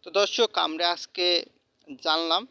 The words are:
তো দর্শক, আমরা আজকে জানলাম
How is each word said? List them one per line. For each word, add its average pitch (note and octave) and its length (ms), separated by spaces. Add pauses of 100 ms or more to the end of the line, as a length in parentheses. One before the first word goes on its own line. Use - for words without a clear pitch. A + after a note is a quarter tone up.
তো - 40 (120)
দর্শক, G3+ 300 (160)
আমরা D#3+ 200 (100)
আজকে - 320 (800)
জানলাম E3 460